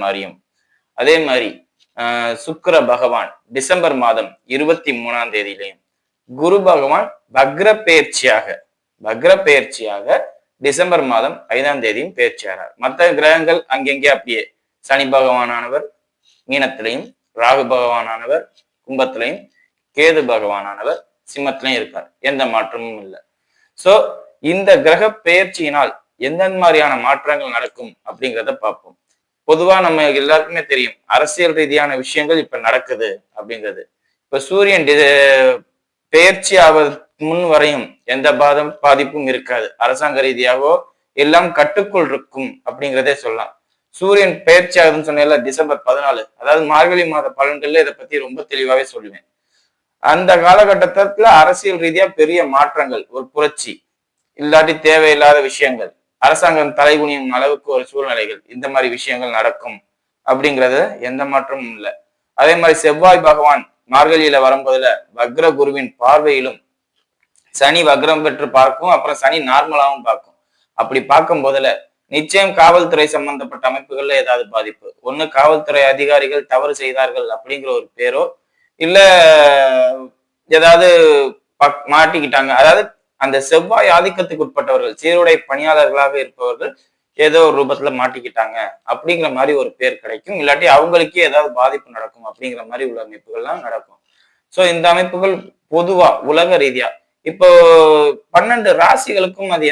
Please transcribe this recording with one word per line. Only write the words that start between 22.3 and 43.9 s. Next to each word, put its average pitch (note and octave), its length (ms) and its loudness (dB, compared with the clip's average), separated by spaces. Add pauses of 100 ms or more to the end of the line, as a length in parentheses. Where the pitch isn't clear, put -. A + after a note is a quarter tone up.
எந்த C3+ 140 -4 (100)
மாற்றமும் A2+ 500 -8
இல்லை. F#2+ 160 -20 (600)
So, F#3 100 4 (600)
இந்த G3 180 0 (160)
கிரக F3 240 2 (180)
பெயர்ச்சியினால் E3+ 640 -2 (360)
எந்தெந்த F#3 340 -4
மாதிரியான D#3 300 2 (160)
மாற்றங்கள் C#3 500 -4
நடக்கும் A#2+ 340 -12 (180)
அப்படிங்கிறத A#2 440 -6 (100)
பார்ப்போம். F#2+ 320 -10 (520)
பொதுவா F3 360 2
நம்ம D#3+ 180 0 (180)
எல்லாருக்குமே D#3 420 -2 (100)
தெரியும், B2+ 240 -4 (180)
அரசியல் D3+ 440 0
ரீதியான D3 440 -2
விஷயங்கள் D3+ 400 -2
இப்ப - 140 -12 (100)
நடக்குது A2+ 420 -4 (280)
அப்படிங்கிறது. G#2+ 460 -14 (420)
இப்ப C3+ 140 -6 (100)
சூரியன் G3 400 2
டி-, D3 80 4 (1160)
பெயர்ச்சி F#3 400 2 (100)
ஆவதற்கு D3+ 640 2
முன் E3+ 120 -4 (100)
வரையும் D3 340 0 (280)
எந்த C3+ 140 -2 (140)
பாதம், D3 280 2 (140)
பாதிப்பும் C#3+ 480 0
இருக்காது. A#2+ 340 -6 (180)
அரசாங்க C3+ 440 -2
ரீதியாகவோ B2+ 460 0 (500)
எல்லாம் E3+ 340 2
கட்டுக்குள் F#3+ 520 -2
இருக்கும் C3 400 -10 (180)
அப்படிங்கிறதே C3+ 460 -4 (100)
சொல்லலாம். A2+ 280 -8 (480)